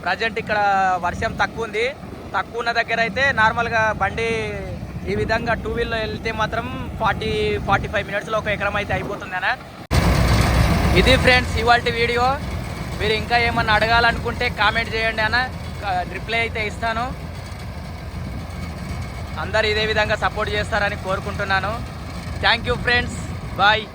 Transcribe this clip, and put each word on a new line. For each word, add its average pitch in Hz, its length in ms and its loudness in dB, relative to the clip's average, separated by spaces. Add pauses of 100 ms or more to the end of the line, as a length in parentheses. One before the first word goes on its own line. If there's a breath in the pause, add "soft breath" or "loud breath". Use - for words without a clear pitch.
ప్రజెంట్ 190 400 -2
ఇక్కడ 214 160 0 (460)
వర్షం 175 260 -2 (100)
తక్కువ 202 260 -2
ఉంది. 220 180 0 (500)
తక్కువ 202 260 -4
ఉన్న 233 100 0 (100)
దగ్గర 226 260 0
అయితే 247 160 0 (160)
నార్మల్గా 226 420 2 (200)
బండి 202 280 -2 (840)
ఈ 202 40 0
విధంగా 220 380 0 (100)
టూ 220 140 -4
వీల్లో 233 200 -2
వెళ్తే 214 340 -4 (100)
మాత్రం 220 240 -2 (340)
ఫార్టీ, 220 320 0 (360)
ఫార్టీ 202 260 2
ఫైవ్ 202 160 -2
మినిట్స్లో 214 280 -2
ఒక 208 180 -2
ఎకరం 202 240 -2
అయితే 202 180 -2
అయిపోతుంది 190 420 -6
అన్న. 190 100 0 (1500)
ఇది 196 140 8 (100)
ఫ్రెండ్స్ 247 400 4
ఇవాల్టి 240 360 4
వీడియో. 240 260 2 (760)
మీరు 208 140 2
ఇంకా 220 240 2
ఏమన్నా 233 360 2
అడగాలనుకుంటే 233 760 4
కామెంట్ 220 460 2
చేయండి 220 260 0
అన్న, 233 280 2 (340)
క-, 180 300 -2
రిప్లై 214 260 -2
అయితే 226 280 -2
ఇస్తాను. 226 460 -4 (2250)
అందరు 180 260 2
ఇదే 214 200 2
విధంగా 214 300 2
సపోర్ట్ 208 380 0
చేస్తారని 208 420 0
కోరుకుంటున్నాను. 196 1000 -2 (460)
Thank 226 260 2
you 233 120 0
ఫ్రెండ్స్, 240 320 2 (460)
bye. 214 360 4